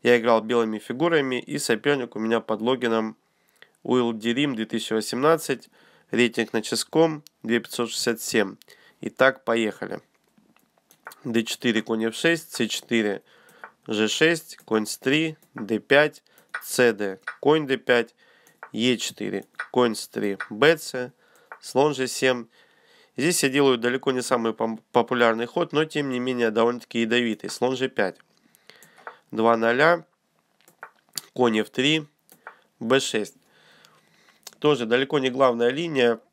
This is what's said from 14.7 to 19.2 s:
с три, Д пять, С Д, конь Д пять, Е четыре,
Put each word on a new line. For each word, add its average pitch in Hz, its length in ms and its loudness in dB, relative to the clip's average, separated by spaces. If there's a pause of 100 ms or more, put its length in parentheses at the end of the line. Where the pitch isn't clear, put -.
с - 140 -8
три, 156 400 -2 (160)
Д 107 240 -4
пять, 151 440 2 (400)
С 120 300 2
Д, 98 280 -6 (200)
конь 151 260 2
Д 127 120 -2
пять, 120 360 0 (580)
Е 117 260 0
четыре, 98 480 -8 (260)